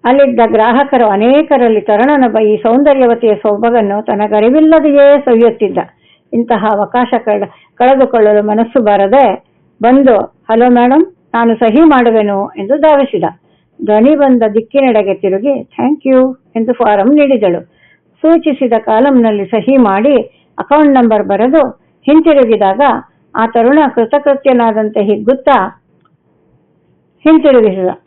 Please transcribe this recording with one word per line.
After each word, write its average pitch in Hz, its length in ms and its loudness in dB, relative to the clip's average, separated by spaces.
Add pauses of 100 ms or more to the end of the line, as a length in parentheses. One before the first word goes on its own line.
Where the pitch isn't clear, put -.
ಅಲ್ಲಿದ್ದ 254 360 0 (120)
ಗ್ರಾಹಕರು 240 540 0
ಅನೇಕರಲ್ಲಿ 233 760 0
ತರುಣನೊಬ್ಬ 233 560 0
ಈ 214 200 0
ಸೌಂದರ್ಯವತಿಯ 240 800 0
ಸೊಬಗನ್ನು 214 720 -2
ತನಗರಿವಿಲ್ಲದೆಯೇ 277 1160 2
ಸವಿಯುತ್ತಿದ್ದ. 233 560 0 (560)
ಇಂತಹ 233 400 -4
ಅವಕಾಶ 226 440 -4
ಕಳ-, 208 260 -4 (320)
ಕಳೆದುಕೊಳ್ಳಲು 240 720 0
ಮನಸ್ಸು 233 360 -2
ಬಾರದೆ 202 600 0 (400)
ಬಂದು, 254 360 2
"ಹಲೋ 233 500 -2
ಮೇಡಮ್, 247 360 2 (280)
ನಾನು 233 220 -2
ಸಹಿ 226 260 0
ಮಾಡುವೆನು" 226 680 0
ಎಂದು 214 300 -6
ಧಾವಿಸಿದ. 277 460 0 (600)
ಧ್ವನಿ 220 300 2
ಬಂದ 269 280 2
ದಿಕ್ಕಿನೆಡೆಗೆ 220 720 -2
ತಿರುಗಿ, 202 500 -4
"ಥ್ಯಾಂಕ್ 262 440 -6
ಯು" 262 260 2 (220)
ಎಂದು 226 180 -4
ಫಾರಂ 214 420 0
ನೀಡಿದಳು. 220 460 0 (600)
ಸೂಚಿಸಿದ 311 580 0
ಕಾಲಂನಲ್ಲಿ 226 680 0
ಸಹಿ 226 320 -2
ಮಾಡಿ 233 380 0 (440)
ಅಕೌಂಟ್ 294 340 2
ನಂಬರ್ 220 300 0
ಬರೆದು 240 460 0 (340)
ಹಿಂತಿರುಗಿದಾಗ 254 800 2 (540)
ಆ 226 120 -2
ತರುಣ 233 320 0 (160)
ಕೃತಕೃತ್ಯನಾದಂತೆ 233 1080 -2
ಹಿಗ್ಗುತ್ತಾ 214 800 -2 (1400)
ಹಿಂತಿರುಗಿಸಿದ. 233 600 2 (200)